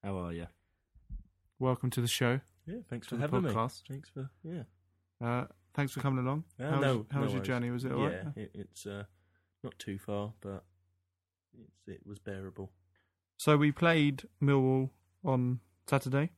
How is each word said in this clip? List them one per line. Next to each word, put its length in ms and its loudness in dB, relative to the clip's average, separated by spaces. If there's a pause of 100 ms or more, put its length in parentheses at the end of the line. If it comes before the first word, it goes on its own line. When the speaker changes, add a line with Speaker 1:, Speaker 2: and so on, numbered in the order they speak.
Speaker 1:
How 140 -4
are 160 -4
you? 140 -8 (1120)
Speaker 2:
Welcome 300 0
to 120 0
the 60 2
show. 340 2 (260)
Speaker 1:
Yeah, 200 -10
thanks 200 -10
Speaker 2:
To 80 -8
Speaker 1:
for 0 -
Speaker 2:
the 60 -2
Speaker 1:
having 200 2
Speaker 2:
podcast. 480 0
Speaker 1:
me. 60 -8
Thanks 140 -14
for, 200 -10 (140)
yeah. 200 -8 (560)
Speaker 2:
Uh, 280 -2 (260)
thanks 200 0
for 80 -6
coming 220 2
along. 200 -2 (160)
Speaker 1:
Uh, 60 -6
Speaker 2:
How 80 -2
was, 80 2
Speaker 1:
no, 280 2
Speaker 2:
how 100 -2
Speaker 1:
no 40 2
Speaker 2:
was 100 0
your 60 -2
Speaker 1:
worries. 80 -4
Speaker 2:
journey? 240 0
Was 120 -4
it 80 -4
all 120 0
right? 100 0 (220)
Speaker 1:
Yeah, 80 -8
it, 100 -14
it's, 320 -14
uh, 200 -8 (580)
not 160 -12
too 180 -6
far, 420 -4
but 240 -10 (920)
it's, 300 -20
it 180 -14
was 140 -14
bearable. 520 -12 (680)
Speaker 2:
So 200 6
we 140 6
played 560 4 (140)
Millwall 500 4 (320)
on 380 2 (260)
Saturday. 500 2